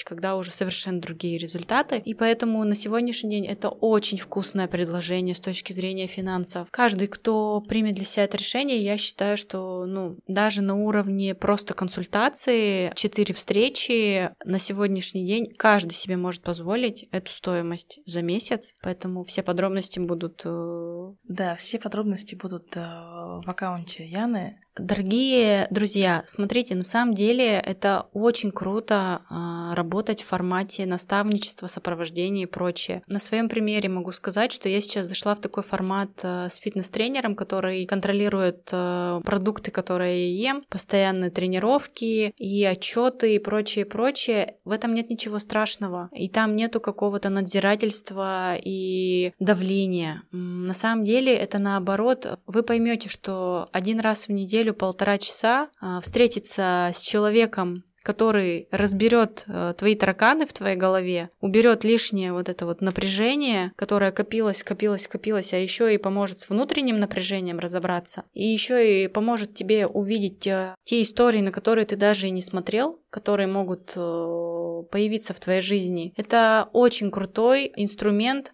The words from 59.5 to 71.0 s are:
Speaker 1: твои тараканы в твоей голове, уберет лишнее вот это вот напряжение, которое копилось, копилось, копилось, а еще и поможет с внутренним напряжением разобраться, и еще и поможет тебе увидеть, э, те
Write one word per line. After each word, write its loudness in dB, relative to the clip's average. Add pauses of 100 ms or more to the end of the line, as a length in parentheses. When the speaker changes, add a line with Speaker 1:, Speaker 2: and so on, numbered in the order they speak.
Speaker 1:
твои 4
тараканы 4
в -10
твоей 0
голове, 2 (120)
уберет 6
лишнее 2
вот -4
это -4
вот -4
напряжение, 0
которое 2
копилось, 0
копилось, -2
копилось, -2
а 2
еще 2
и 6
поможет 0
с -10
внутренним 2
напряжением -2
разобраться, -4 (100)
и -4
еще 2
и 6
поможет 0
тебе 2
увидеть, -2
э, -2 (120)
те 4